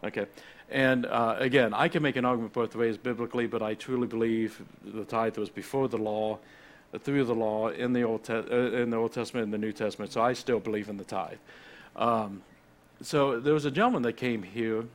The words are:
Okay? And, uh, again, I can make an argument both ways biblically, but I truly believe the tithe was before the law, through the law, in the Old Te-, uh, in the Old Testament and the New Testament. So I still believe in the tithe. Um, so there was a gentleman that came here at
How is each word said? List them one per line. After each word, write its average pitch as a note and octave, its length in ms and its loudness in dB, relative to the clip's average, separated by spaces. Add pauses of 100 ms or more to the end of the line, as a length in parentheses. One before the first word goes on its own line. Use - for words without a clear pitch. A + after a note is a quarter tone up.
Okay? G#2 240 -4 (420)
And, C3 360 4
uh, A2+ 320 2
again, B2 360 4
I C#3 160 2
can E3 120 0
make C#3 140 0
an B2 80 0
argument A#2 300 0
both A2+ 240 -2
ways A2+ 200 2
biblically, A#2+ 480 -2
but A2 160 -2
I A2 120 -2
truly B2 340 -2
believe A2+ 560 0 (220)
the G#2 180 -8
tithe A2+ 340 -2
was G#2 120 -4
before C3 400 -2
the A2 80 -2
law, G#2+ 420 -2 (600)
through C#3 260 0
the A#2 100 0
law, A2 320 0
in B2 240 -2
the A#2+ 120 4
Old A2+ 200 0
Te-, A#2 100 -4
uh, A#2+ 480 0
in A#2+ 80 0
the A2+ 60 0
Old A2+ 160 0
Testament A#2 320 -4
and G#2 100 -2
the G#2+ 40 -2
New G#2+ 160 -2
Testament. G#2 400 -4
So A#2 80 2
I B2 100 4
still B2 300 0
believe G#2+ 260 -4
in G#2 80 -8
the G2 80 -10
tithe. F2+ 360 -6 (580)
Um, A2 440 0 (600)
so C3+ 400 2
there D3 120 4
was D3 120 2
a C#3+ 60 0
gentleman G3 320 2
that A#2 100 0
came A#2 300 -2
here A2 360 -2
at A#2 160 -6